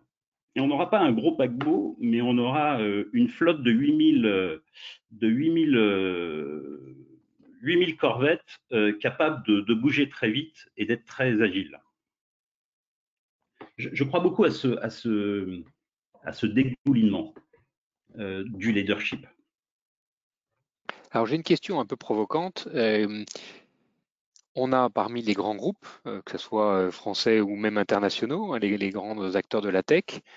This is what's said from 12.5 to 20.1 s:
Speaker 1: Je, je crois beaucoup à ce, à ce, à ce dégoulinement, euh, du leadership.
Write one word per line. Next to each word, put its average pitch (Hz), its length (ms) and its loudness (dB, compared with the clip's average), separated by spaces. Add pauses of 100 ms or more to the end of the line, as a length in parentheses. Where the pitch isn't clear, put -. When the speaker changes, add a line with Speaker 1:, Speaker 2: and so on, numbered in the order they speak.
Speaker 1:
Je, - 160 -10
je 135 120 -2
crois 165 160 -2
beaucoup 185 240 4
à 156 60 4
ce, 120 280 -2
à 113 120 -6
ce, 101 720 -2 (600)
à 80 100 -10
ce - 140 -2
dégoulinement, 117 880 2 (840)
euh, 95 300 -6
du 107 240 -2
leadership. 101 540 -2 (1800)